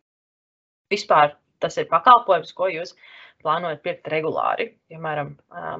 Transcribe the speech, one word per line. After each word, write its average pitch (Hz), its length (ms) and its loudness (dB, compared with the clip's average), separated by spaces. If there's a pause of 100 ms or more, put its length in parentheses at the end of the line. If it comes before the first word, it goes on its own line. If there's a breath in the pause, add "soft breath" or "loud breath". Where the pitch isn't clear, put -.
(920)
vispār 160 460 2 (260)
tas 165 160 -4
ir 151 80 -4
pakalpojums, 196 720 4
ko 180 160 -2
jūs - 240 -10 (480 loud breath)
plānojat 160 400 -2
pirkt 170 260 -8
regulāri, 156 600 -2 (200)
piemēram, 151 440 -8 (120)
ā, 170 320 -12